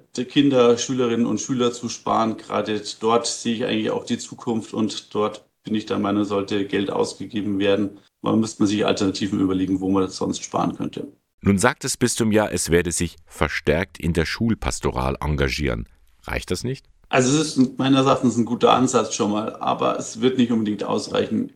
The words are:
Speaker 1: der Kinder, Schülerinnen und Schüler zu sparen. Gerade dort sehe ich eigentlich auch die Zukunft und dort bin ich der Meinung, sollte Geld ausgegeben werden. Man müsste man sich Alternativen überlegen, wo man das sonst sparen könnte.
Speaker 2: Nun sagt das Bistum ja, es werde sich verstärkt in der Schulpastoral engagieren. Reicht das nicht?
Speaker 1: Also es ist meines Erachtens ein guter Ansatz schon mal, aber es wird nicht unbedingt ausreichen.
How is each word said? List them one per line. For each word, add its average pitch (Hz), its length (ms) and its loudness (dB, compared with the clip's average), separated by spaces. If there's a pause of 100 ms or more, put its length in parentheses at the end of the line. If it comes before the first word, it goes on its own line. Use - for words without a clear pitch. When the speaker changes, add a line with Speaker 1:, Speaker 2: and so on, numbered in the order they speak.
(160)
Speaker 1:
der 127 80 -4
Kinder, 127 540 4
Schülerinnen 120 480 0
und 110 120 -2
Schüler 123 320 0
zu 117 200 -8
sparen. 110 480 -2
Gerade 104 420 -4 (180)
dort 117 280 2
sehe - 300 -4
ich 117 100 -4
eigentlich 107 240 -2
auch 98 160 -4
die 120 100 -2
Zukunft 113 560 -6
und 107 420 -4
dort - 300 -2 (200)
bin 107 100 -4
ich 107 100 -2
der 101 140 -4
Meinung, 101 260 0
sollte 98 400 0
Geld 101 240 -2
ausgegeben 101 680 -4
werden. 101 400 0 (240)
Man 107 180 2
müsste 113 220 -2
man 104 60 6
sich 104 180 0
Alternativen 101 520 0
überlegen, 95 420 0
wo 95 100 0
man 98 140 2
das - 120 -6
sonst - 280 -4
sparen - 300 -2
könnte. - 320 -8 (360)
Speaker 2:
Nun 98 160 4
sagt 120 260 2
das - 140 -4
Bistum 113 340 2
ja, 104 160 4
es - 220 -4
werde 85 200 4
sich - 260 -2 (100)
verstärkt - 720 -2
in 85 140 0
der 80 100 2
Schulpastoral 67 960 -2
engagieren. 69 680 -2 (360)
Reicht - 280 -8
das - 140 -4
nicht? 127 220 -8 (240)
Speaker 1:
Also 131 280 4
es 147 200 0
ist 127 200 2
meines 135 280 4
Erachtens 131 320 2
ein 113 80 2
guter 117 260 4
Ansatz 120 420 2
schon 104 160 0
mal, 107 260 -4
aber 123 420 -2
es 113 240 -8
wird 127 160 2
nicht 120 140 2
unbedingt 104 320 0
ausreichen. 104 720 -2